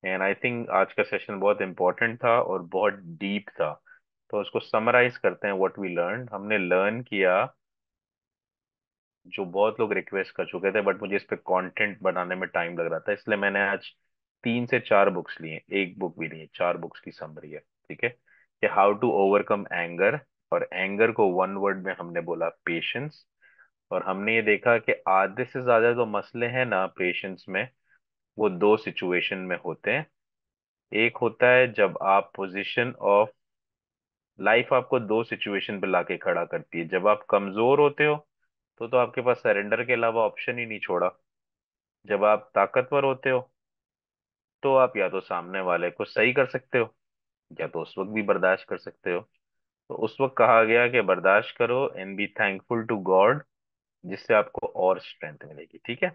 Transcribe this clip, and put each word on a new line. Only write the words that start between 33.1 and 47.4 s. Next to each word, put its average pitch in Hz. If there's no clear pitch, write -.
life, 117
आपको 127
दो 110
situation 101
पे 92
लाके 90
खड़ा 87
करती 85
है। 82
जब 92
आप 104
कमजोर 107
होते 147
हो 151
तो, 117
तो 123
आपके 123
पास 120
surrender 104
के 127
अलावा 117
option 117
ही 117
नहीं 110
छोड़ा। 90
जब 101
आप 107
ताकतवर 127
होते 135
हो 127
तो 135
आप 127
या 95
तो 95
सामने 90
वाले 87
को 98
सही 120
कर 135
सकते -
हो, 113